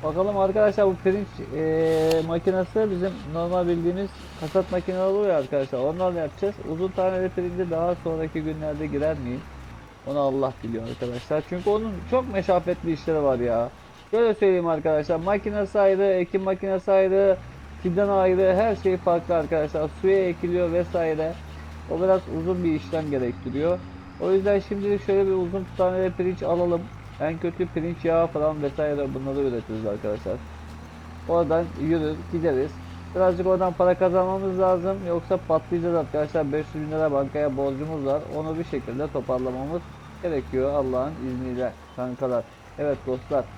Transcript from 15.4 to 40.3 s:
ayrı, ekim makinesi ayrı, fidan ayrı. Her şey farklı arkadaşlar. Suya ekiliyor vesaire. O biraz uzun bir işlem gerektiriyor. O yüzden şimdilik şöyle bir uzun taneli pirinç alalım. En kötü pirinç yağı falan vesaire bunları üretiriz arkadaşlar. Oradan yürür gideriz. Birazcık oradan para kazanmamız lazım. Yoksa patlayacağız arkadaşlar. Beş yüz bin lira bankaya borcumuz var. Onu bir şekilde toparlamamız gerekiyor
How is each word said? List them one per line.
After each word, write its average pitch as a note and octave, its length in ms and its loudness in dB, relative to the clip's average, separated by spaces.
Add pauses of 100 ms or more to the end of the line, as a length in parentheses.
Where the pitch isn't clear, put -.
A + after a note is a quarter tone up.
ayrı, G3 240 6
ekim F#3+ 380 2
makinesi F#3+ 500 0
ayrı, F#3+ 460 6 (460)
fidan F#3 260 2
ayrı. F#3+ 460 4
Her G#3 200 4
şey F#3 220 0
farklı F3 380 0
arkadaşlar. D#3 540 0 (120)
Suya F#3+ 260 4
ekiliyor F3 440 0
vesaire. E3 640 0 (580)
O E3 100 0
biraz F#3+ 200 4 (160)
uzun F3+ 260 -2
bir E3 80 2
işlem D3+ 400 -2
gerektiriyor. C3+ 680 -2 (420)
O F3+ 100 0
yüzden G3 280 4
şimdilik G3+ 460 -2
şöyle G3 220 4
bir F#3+ 60 2
uzun F#3 320 -2 (120)
taneli F#3 340 2
pirinç F#3 320 -2
alalım. E3+ 380 2 (400)
En D#3+ 160 -2
kötü E3+ 300 -2
pirinç E3 380 -4
yağı E3 220 4
falan D3+ 360 0
vesaire C#3+ 500 -2
bunları C3+ 260 -4
üretiriz A2+ 460 -2
arkadaşlar. G#2 500 -4 (960)
Oradan E3 360 2 (160)
yürür D#3 340 0 (160)
gideriz. D#3 400 0 (440)
Birazcık F#3 320 2
oradan F#3 260 2
para F3+ 220 4
kazanmamız F#3 640 2
lazım. F#3 380 2 (100)
Yoksa E3+ 300 0 (100)
patlayacağız E3+ 480 0
arkadaşlar. D3+ 580 0
Beş D3+ 120 -2 (100)
yüz D3+ 100 -4
bin D3+ 60 -6
lira D#3 200 2
bankaya C#3 460 0
borcumuz C#3 480 -2
var. C#3+ 160 0 (160)
Onu D#3+ 220 -4
bir E3+ 40 -2
şekilde C#3 440 -4
toparlamamız C3 760 -4 (420)
gerekiyor C3+ 500 0